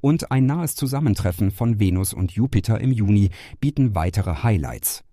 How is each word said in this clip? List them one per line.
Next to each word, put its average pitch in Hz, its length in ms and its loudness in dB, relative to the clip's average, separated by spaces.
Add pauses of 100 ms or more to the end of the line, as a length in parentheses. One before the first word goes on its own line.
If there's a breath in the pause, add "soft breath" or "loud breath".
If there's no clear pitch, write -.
und 151 280 2
ein 131 160 2
nahes 156 300 -2
Zusammentreffen 123 720 0
von 117 300 -2
Venus 92 340 0
und 92 200 -4
Jupiter 113 480 0
im 131 100 2
Juni 104 380 4 (320 loud breath)
bieten 131 340 0
weitere 87 480 -2
Highlights. 71 680 -2